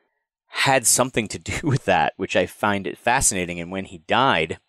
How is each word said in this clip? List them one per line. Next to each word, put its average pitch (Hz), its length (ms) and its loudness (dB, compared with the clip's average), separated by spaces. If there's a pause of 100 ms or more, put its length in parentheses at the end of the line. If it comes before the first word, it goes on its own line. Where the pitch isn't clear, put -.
(480)
had 135 380 2
something 123 420 0
to 95 100 -10
<laughs> - 0 -
do - 240 -8
with 127 240 0
that, 85 300 2
which - 200 -4
I 92 100 4
find 101 400 -2
it - 120 -8
fascinating. 92 640 0
And 85 100 -10
when 95 160 -6
he 90 120 -18
died 95 600 2 (100)